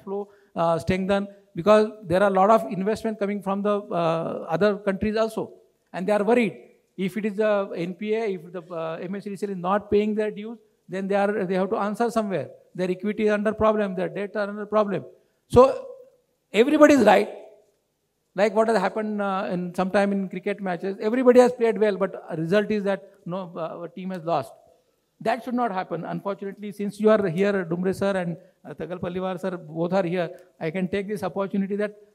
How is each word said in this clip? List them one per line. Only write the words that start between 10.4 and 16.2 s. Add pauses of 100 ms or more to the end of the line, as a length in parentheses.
then
they
are,
they
have
to
answer
somewhere. (260)
Their
equity
is
under
problem,
their
debt
are
under
problem. (420)
So (640)